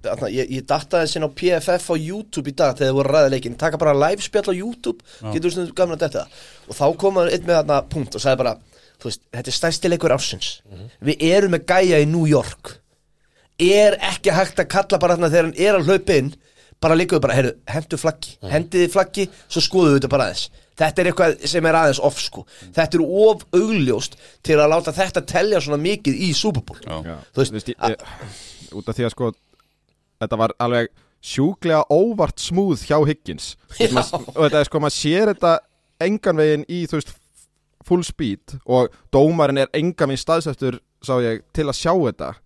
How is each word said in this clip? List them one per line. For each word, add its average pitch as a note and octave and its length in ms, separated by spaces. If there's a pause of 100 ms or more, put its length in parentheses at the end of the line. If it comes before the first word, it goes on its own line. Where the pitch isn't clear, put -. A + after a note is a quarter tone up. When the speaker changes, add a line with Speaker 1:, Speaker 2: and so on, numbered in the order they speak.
Speaker 1:
þarna, A2+ 260
ég, B2 240
ég C3 160
dattaði D#3 480
inn D#3 80
á D3+ 80
P F3+ 240
F D#3 160
F F3+ 160
á E3+ 80
YouTube D#3+ 500
í C#3 80
dag C#3 220
þegar C#3+ 80
þeir C3 140
voru C#3 100
að C#3 80
ræða C#3 160
leikinn. B2 240
Taka D#3 240
bara D3+ 160
live F3 240
spjall G3+ 240
á G3 80
YouTube, A3+ 480 (160)
Speaker 2:
Já. A2 160
Speaker 1:
getur E3+ 220
stundum E3+ 180
gaman F3 240
að E3 80
detta. G#2+ 220 (420)
Og G#2+ 80
þá C#3 80 (160)
kom G3 160
hann E3+ 160
einn E3+ 160
með E3+ 80
þarna D3 220 (100)
punkt C#3 260
og - 60
sagði C3 160
bara, B2 160 (480)
þú B2 80
veist, - 120 (120)
„Þetta B2 160
er - 80
stærsti E3 320
leikur E3 240
ársins. - 380 (180)
Speaker 3:
Mhm. G2 160 (160)
Speaker 1:
Við D3 320
erum G3+ 240
með D#3+ 80
gæja F3+ 320
í D3 80
New D#3 240
York. - 480 (840)
Er G3+ 460
ekki - 300
hægt F#3 260
að D#3 80
kalla G3 320
bara F3 160
þarna E3 160
þegar E3 140
hann D#3+ 100
er G3 220
að D3 100
hlaupa F#3+ 320
inn, C3 60 (540)
bara D#3+ 160
líka F3+ 200
við C3 60
bara, B2 100
heyrðu, C3 200 (200)
hentu D#3 240
flaggi, - 400
Speaker 3:
Mhm. G2 160
Speaker 1:
hendiði E3+ 400
flaggi, F#3+ 320 (240)
svo E3+ 160
skoðum E3+ 300
við C#3 60
þetta C3 80
bara C3+ 180
aðeins.“ - 220 (280)
Þetta D#3 240
er F3 100
eitthvað D#3 360
sem E3 180
er D#3+ 80
aðeins D#3 260
off, C#3 220
sko. - 240 (260)
Þetta D#3+ 220
er E3+ 80
of G3+ 500
augljóst E3+ 640 (300)
til D#3 140
að D3 120
láta D#3+ 240
þetta F#3 320
telja F#3+ 340
svona D3 220
mikið E3+ 400
í F3 140
Super E3 260
Bowl. - 240
Speaker 2:
Já. D#2+ 180
Speaker 4:
Já. E2 120 (180)
Speaker 1:
Þú C3 80
veist, C3+ 100
Speaker 4:
Þú G#2+ 60
veist, G#2 100
ég, A#2+ 120
Speaker 1:
a- A2 100
Speaker 4:
ég, A2 80 (760)
út G2+ 160
af A2 60
því A#2+ 100
að, A2+ 60
sko, A#2 200 (920)
þetta A2 160
var A2+ 220
alveg A#2+ 280 (360)
sjúklega D#3 680
óvart G3 500
smooth F3+ 460
hjá D3+ 220
Higgins. - 480 (160)
Þú - 80
veist, A#3 100
Speaker 1:
Já. B2+ 80
Speaker 4:
maður, B2 300 (100)
og D3+ 140
þetta D3+ 80
er, C#3+ 60
sko, - 140
maður D3 220
sér F#3+ 320
þetta E3+ 260 (400)
engan F#3+ 380
veginn D3+ 320
í, F3 160
þú D3+ 160
veist, - 120 (680)
full F3 200
speed C3 640
og B2+ 240 (200)
dómarinn C#3+ 460
er C3+ 160
engan D#3 360
veginn C3+ 120
staðsettur, C#3+ 580 (220)
sá C3 200
ég, A2+ 200 (120)
til D#3 120
að C3+ 80
sjá E3+ 240
þetta G#2+ 380 (100)